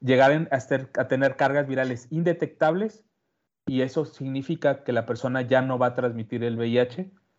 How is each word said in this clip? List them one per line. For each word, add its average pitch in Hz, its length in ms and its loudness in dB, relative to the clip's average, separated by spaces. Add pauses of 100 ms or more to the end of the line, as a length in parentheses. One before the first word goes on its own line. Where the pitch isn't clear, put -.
llegar 131 300 6
en, 160 220 0
a 135 80 0
ser, 131 360 -4
a 131 120 -2
tener 131 260 2
cargas 143 320 0
virales 131 440 -4
indetectables, 170 920 -2 (640)
y 131 140 0
eso 131 240 -2
significa 135 800 -4
que 123 80 -4
la 117 120 0
persona 127 380 -2
ya 127 180 4
no 131 160 -2
va 123 120 2
a 123 60 -2
transmitir 117 500 -4
el 117 120 -2
V 117 120 -2
I 117 100 2
H 123 320 -2 (280)